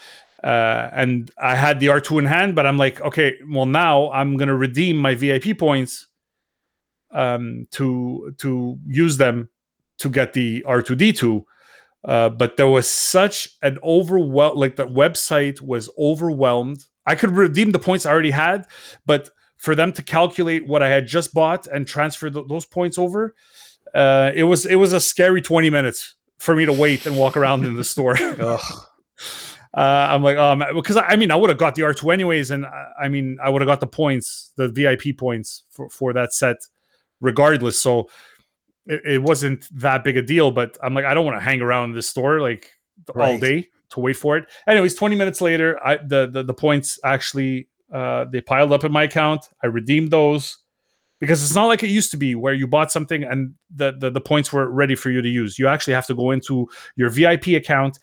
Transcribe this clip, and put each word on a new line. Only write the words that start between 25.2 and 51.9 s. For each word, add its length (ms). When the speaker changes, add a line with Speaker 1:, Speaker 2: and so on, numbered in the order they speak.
Speaker 1:
twenty 280
minutes 440
for 160
me 120
to 60
wait 340
and 100
walk 200
around 280
in 100
the 80
store. 360
<laughs> 20
Speaker 2:
Ugh. 400
Speaker 1:
Uh, 360
I'm 120
like, 140
"Oh, 180
man," 200
because 240
I, 80
I 100
mean, 140
I 60
would 120
have 100
got 160
the 80
R 120
two 160
anyways, 400
and 160
I, 200
I 60
mean, 340
I 60
would 140
have 40
got 140
the 60
points, 720
the 120
V 180
I 100
P 160
points 580
for, 180
for 240
that 220
set 240
regardless. 600
So 300
it, 180
it 180
wasn't 440
that 240
big 140
a 40
deal, 280
but 320
I'm 100
like, 140
"I 80
don't 100
wanna 160
hang 220
around 280
in 60
this 120
store, 320
like, 300
all 60
Speaker 2:
Right. 260
Speaker 1:
day 280
to 100
wait 160
for 200
it." 100
Anyways, 280
twenty 220
minutes 240
later, 440
I, 120
the, 340
the, 120
the 120
points 500
actually, 640
uh, 320
they 160
piled 320
up 120
in 80
my 120
account. 440
I 40
redeemed 440
those 480
because 220
it's 120
not 120
like 160
it 60
used 240